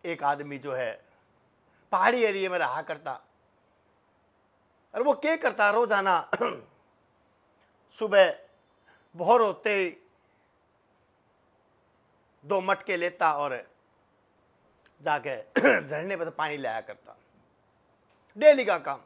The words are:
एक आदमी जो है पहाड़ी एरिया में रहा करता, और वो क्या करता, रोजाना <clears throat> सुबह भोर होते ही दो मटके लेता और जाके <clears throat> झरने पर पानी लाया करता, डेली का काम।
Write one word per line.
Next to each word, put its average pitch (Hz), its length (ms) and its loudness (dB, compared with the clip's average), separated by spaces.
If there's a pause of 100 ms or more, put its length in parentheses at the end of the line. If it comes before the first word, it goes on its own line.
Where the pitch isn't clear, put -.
एक 165 200 -8
आदमी 143 340 -4
जो 139 140 -10
है 123 200 -4 (1000)
पहाड़ी 220 300 2
एरिया 196 280 -2
में 180 80 -4
रहा 147 240 -4
करता, 151 380 -12 (1700)
और 233 80 -2
वो 277 120 2
क्या 311 220 -2
करता, 240 340 0
रोजाना 196 640 0
<clears throat> - 80 -4 (1500)
सुबह 196 360 4 (840)
भोर 202 280 4
होते 208 320 -2
ही 185 160 0 (2500)
दो 190 160 0
मटके 190 360 -2
लेता 170 380 0
और 143 220 -4 (1500)
जाके 143 320 -4
<clears throat> 214 440 0
झरने 156 360 -8
पर 165 140 -8
पानी 151 260 -6
लाया 113 240 -6
करता, - 360 -20 (1200)
डेली 277 280 8
का 185 140 0
काम। 139 280 -6